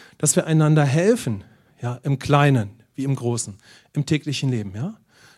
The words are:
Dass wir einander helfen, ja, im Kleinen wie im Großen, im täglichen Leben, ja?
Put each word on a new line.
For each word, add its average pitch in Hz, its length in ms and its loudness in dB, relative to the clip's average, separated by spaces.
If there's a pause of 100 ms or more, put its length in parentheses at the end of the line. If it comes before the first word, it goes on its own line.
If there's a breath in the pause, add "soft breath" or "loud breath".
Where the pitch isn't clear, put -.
(160 soft breath)
Dass 156 200 -4
wir 180 100 2
einander 156 380 4
helfen, 147 600 0 (380 soft breath)
ja, 123 220 -6
im 139 140 0
Kleinen 139 520 2 (240)
wie 135 100 -8
im 139 100 -2
Großen, 117 440 -6 (340 soft breath)
im 151 140 -4
täglichen 143 420 -2
Leben, 104 260 -4
ja? 160 200 -8 (440 soft breath)